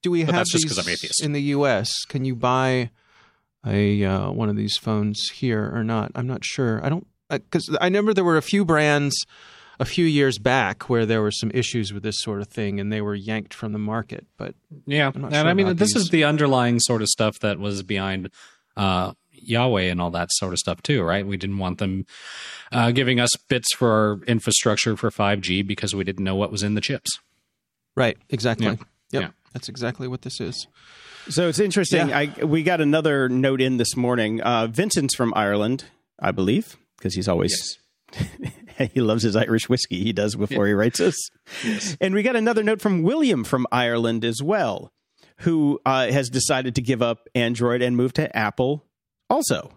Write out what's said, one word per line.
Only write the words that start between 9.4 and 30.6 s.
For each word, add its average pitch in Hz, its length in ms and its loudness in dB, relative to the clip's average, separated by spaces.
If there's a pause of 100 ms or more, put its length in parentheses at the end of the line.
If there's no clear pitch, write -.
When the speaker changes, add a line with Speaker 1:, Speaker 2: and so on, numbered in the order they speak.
Speaker 1:
a 135 40 2
few 175 200 0
years 143 340 4
back 110 500 0
where 117 180 2
there 110 160 2
were 104 100 0
some 113 200 -4
issues 113 400 -2
with 101 120 -10
this 107 160 -4
sort 101 200 -4
of 101 80 -6
thing, 101 300 -4
and 101 140 -4
they 107 80 -2
were 104 160 -4
yanked 104 380 -6
from 110 180 -8
the 104 80 -4
market. 110 460 -6 (100)
But - 180 -10 (320)
Speaker 2:
Yeah, 143 260 2
Speaker 1:
I'm 135 100 -8
not 143 60 -8
Speaker 2:
and 147 140 -2
Speaker 1:
sure 156 60 4
Speaker 2:
I 175 60 4
mean, 190 120 4
Speaker 1:
about 180 120 0
Speaker 2:
this 208 160 2
Speaker 1:
these. 208 100 2
Speaker 2:
is 170 60 -4
the 160 140 4
underlying 135 540 4
sort 113 240 0
of 104 60 0
stuff - 320 0
that 104 180 -2
was 98 240 -4
behind, 95 480 -4 (460)
uh, 95 380 0 (300)
Yahweh 117 460 2
and 87 100 -2
all 87 120 -2
that 85 200 -2
sort 92 200 -2
of 87 80 -4
stuff 90 220 -4
too, 147 200 0
right? 95 240 0
We 98 100 -4
didn't 98 220 -6
want 92 200 -4
them, 95 280 -4 (640)
uh, 120 220 4
giving 127 260 2
us 120 120 4 (180)
bits 123 260 0
for 120 160 4
our 107 380 2
infrastructure 113 680 2
for 110 140 -2
five 101 300 0
G 95 220 0
because 98 340 -4
we 98 80 -2
didn't 95 200 -4
know 95 120 0
what 101 160 -2
was 98 100 -4
in 104 120 0
the 104 60 0
chips. - 300 -6 (840)
Speaker 1:
Right, 123 200 0 (120)
exactly. 113 380 -2
Speaker 2:
Yeah. 104 100 0 (340)
Speaker 1:
Yep, 135 120 -4
Speaker 2:
Yeah. 82 60 -6 (240)
Speaker 1:
that's - 160 -14
exactly 123 380 -8
what 127 160 -8
this - 180 -12
is. 92 280 -8 (600)